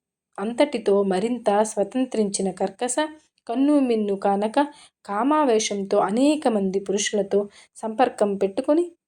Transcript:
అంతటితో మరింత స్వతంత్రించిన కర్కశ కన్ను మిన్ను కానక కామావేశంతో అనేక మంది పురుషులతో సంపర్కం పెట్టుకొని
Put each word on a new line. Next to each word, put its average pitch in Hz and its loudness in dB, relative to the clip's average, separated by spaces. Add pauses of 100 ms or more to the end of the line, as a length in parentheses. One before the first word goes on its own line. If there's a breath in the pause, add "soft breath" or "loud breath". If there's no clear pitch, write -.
(380)
అంతటితో 220 0
మరింత 208 0
స్వతంత్రించిన 214 -2
కర్కశ 196 -4 (520 loud breath)
కన్ను 277 2
మిన్ను 220 0
కానక 208 0 (400 loud breath)
కామావేశంతో 220 0
అనేక 262 2
మంది 196 0
పురుషులతో 202 -2 (280 soft breath)
సంపర్కం 220 0
పెట్టుకొని 202 0 (160)